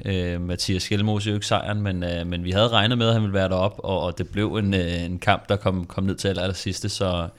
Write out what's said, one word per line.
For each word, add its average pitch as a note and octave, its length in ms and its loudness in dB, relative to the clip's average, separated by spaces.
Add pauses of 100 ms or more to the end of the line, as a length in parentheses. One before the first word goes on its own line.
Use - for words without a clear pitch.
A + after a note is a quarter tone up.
øh, F2+ 360 -2
Mathias F2+ 420 -2
Skjelmose G#2 460 0
jo G#2 60 0
ikke G#2 120 -4
sejren, G#2 340 0
men, F#2 220 -2
øh, F2 240 -4
men F2 160 -4
vi F2+ 80 -2
havde G2+ 160 4
regnet A#2 300 4
med, A2+ 100 4
at A2+ 60 4
han A2+ 80 4
ville G2+ 120 0
være F#2+ 160 2
deroppe, F#2+ 360 0
og, F#2 160 0
og E2+ 160 -4
det E2+ 120 -4
blev G2 260 0
en, G2+ 180 2
øh, F2 320 0
en F2+ 140 -4
kamp, - 300 0
der G#2 60 4
kom, F#2 300 0
kom - 180 -4
ned F#2+ 120 0
til - 120 -2
aller, F#2 140 0
aller F#2+ 140 -2
sidste. G2+ 340 -4
Så F2+ 380 -2 (100)